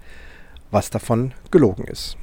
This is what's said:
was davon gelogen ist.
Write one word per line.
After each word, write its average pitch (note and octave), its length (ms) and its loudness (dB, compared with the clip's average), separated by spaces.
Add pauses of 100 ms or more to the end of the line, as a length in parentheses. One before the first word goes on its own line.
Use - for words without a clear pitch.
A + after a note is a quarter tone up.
(720)
was G2+ 200 2
davon A#2+ 420 0 (180)
gelogen B2+ 340 6
ist. - 380 -10